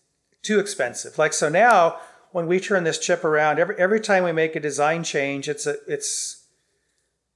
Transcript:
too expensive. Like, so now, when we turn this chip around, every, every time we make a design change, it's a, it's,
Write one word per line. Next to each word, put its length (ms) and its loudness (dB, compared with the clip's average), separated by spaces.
too 160 2
expensive. 580 -6
Like, 160 2
so 160 0
now, 500 4
when 140 -4
we 120 2
turn 260 -2
this 140 0
chip 260 -2
around, 340 2
every, 180 0
every 240 2
time 240 2
we 80 0
make 240 0
a 40 -6
design 440 0
change, 460 -4
it's 160 -6
a, 100 -4
it's, 600 -8